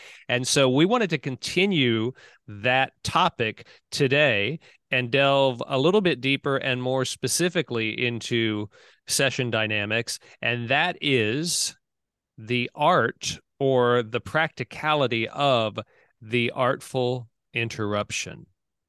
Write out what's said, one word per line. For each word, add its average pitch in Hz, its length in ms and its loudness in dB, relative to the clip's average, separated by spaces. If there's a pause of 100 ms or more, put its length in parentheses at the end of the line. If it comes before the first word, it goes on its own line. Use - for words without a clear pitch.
(280)
And 123 180 0
so 139 240 4
we 131 160 4
wanted 214 260 0
to 160 60 -2
continue 131 960 0 (360)
that 123 460 0 (100)
topic 160 640 0 (240)
today 135 680 2 (300)
and 123 220 -2
delve 135 560 2
a 139 100 -2
little 170 220 4
bit 165 220 0
deeper 135 360 0
and 127 240 -4
more 131 220 -2
specifically 123 1040 -2
into 113 640 -2 (380)
session 131 440 0
dynamics. 107 680 -2 (220)
And 120 280 -2
that 151 320 0
is 139 720 0 (640)
the 120 360 -4
art 147 640 0 (200)
or 123 440 4
the 110 180 -6
practicality 143 1080 -2
of 120 500 0 (440)
the 117 300 0
artful 127 760 -2 (260)
interruption. 104 920 -4 (440)